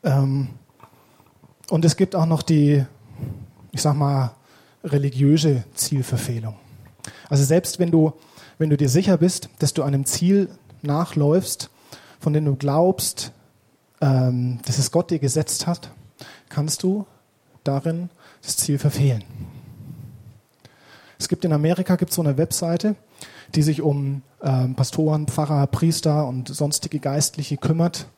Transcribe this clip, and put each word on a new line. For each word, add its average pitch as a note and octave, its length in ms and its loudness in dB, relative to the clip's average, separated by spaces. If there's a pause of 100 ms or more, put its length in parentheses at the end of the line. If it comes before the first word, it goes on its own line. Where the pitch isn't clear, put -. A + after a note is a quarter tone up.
Ähm, C3+ 460 2 (1200)
und D#3+ 140 2
es D#3+ 120 4
gibt F#3+ 180 0
auch E3 120 2
noch D#3+ 160 0
die, D3 420 4 (880)
ich C3 100 -6
sag D3 120 2
mal, C#3 380 0 (520)
religiöse C#3 800 2 (100)
Zielverfehlung. A#2 840 -4 (720)
Also C#3 160 4
selbst E3 340 2
wenn E3+ 120 2
du, D#3 220 4 (460)
wenn D#3+ 120 0
du C#3+ 60 6
dir C3+ 120 2
sicher F3+ 300 4
bist, F3+ 400 0
dass D3 160 0
du D3+ 80 0
einem C#3 220 0
Ziel F#3 440 2 (340)
nachläufst, D#3 880 0 (500)
von D3+ 120 0
dem D3+ 120 0
du C#3 120 2
glaubst, D3+ 760 0 (680)
ähm, B2+ 680 2
dass B2+ 120 -2
es C3+ 120 -2
Gott F3 200 0
dir E3 80 0
gesetzt - 480 -2
hat, - 240 -6 (580)
kannst D3+ 340 -4
du G3 240 -2 (580)
darin E3 460 -4 (320)
das - 140 -8
Ziel C#3+ 220 -2
verfehlen. B2+ 460 0 (1900)
Es - 100 -8
gibt - 160 -4
in E3 80 0
Amerika, F3 440 0
gibt's - 180 -2
so E3+ 80 -2
eine C#3+ 160 0
Webseite, E3+ 560 -2 (600)
die D3+ 80 4
sich D3+ 200 0
um, C#3 400 -2 (180)
ähm, B2+ 360 0
Pastoren, D3+ 500 0
Pfarrer, C#3+ 400 0
Priester D3+ 640 0
und B2+ 200 -6
sonstige C#3+ 520 -4
Geistliche C#3+ 560 -2
kümmert E3 500 0 (120)